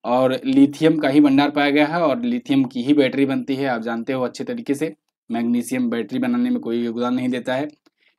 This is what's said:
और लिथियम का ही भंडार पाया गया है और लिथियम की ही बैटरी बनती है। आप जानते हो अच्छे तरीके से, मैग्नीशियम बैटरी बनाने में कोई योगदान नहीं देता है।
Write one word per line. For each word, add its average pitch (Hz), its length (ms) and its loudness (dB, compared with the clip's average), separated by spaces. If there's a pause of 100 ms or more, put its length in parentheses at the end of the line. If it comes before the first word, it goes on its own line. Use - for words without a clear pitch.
और 127 400 2
लिथियम 139 540 4
का 151 100 0
ही 143 120 4
भंडार 143 300 4
पाया 143 200 0
गया 147 160 4
है 165 160 -2
और 135 180 0
लिथियम 123 440 0
की 120 180 -6
ही 143 120 2
बैटरी 139 320 2
बनती 131 300 -4
है। 139 100 -4
आप 120 160 -2
जानते 117 300 -6
हो 131 100 -2
अच्छे 123 220 -6
तरीके 120 300 -4
से, 156 200 -6 (360)
मैग्नीशियम 120 600 -2
बैटरी 117 280 -4
बनाने 123 320 0
में 123 100 -2
कोई 120 240 -4
योगदान 120 300 -2
नहीं 127 140 -2
देता 123 260 -4
है। 143 140 -4 (500)